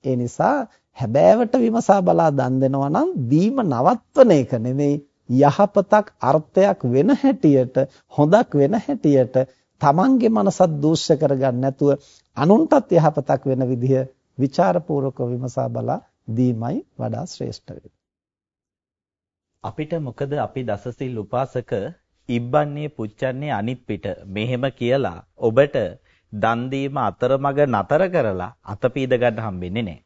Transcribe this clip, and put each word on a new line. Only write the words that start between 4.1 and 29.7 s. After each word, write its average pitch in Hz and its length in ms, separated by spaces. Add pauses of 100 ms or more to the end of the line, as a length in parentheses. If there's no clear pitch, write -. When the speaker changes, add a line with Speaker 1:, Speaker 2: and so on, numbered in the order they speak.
Speaker 1:
එක 139 240
නෙමෙයි, 135 400 (400)
යහපතක් 196 720 (140)
අර්ථයක් 160 640
වෙන 135 300
හැටියට, 147 640 (300)
හොඳක් 165 460
වෙන 143 220
හැටියට 143 600 (460)
තමන්ගේ 220 480
මනසත් 196 480
දූෂ්‍ය 151 400
කරගන්න 135 440
නැතුව 135 300 (460)
අනුන්ටත් 220 540
යහපතක් 151 520
වෙන 131 240
විදිහ 127 260 (440)
විචාරපූර්වකව 139 920
විමසා 123 400
බලා 117 300 (280)
දීමයි 123 480 (180)
වඩා 120 320
ශ්‍රේෂ්ඨ - 440
වෙන්නේ. - 260 (1700)
Speaker 2:
අපිට 151 340
මොකද 139 380
අපි 131 280
දසසිල් 120 540
උපාසක 123 540 (580)
ඉබ්බන්නේ 143 600
පුච්චන්නේ 131 640
අනිත් 117 300
පිට - 240 (180)
මෙහෙම 113 460
කියලා 120 500 (160)
ඔබට 131 400 (580)
දන් 113 340
දීම 135 300
අතරමඟ 135 680
නතර 135 440
කරලා 107 440 (100)
අත 104 300
පීද 131 200
ගන්න 117 280
හම්බෙන්නේ 98 440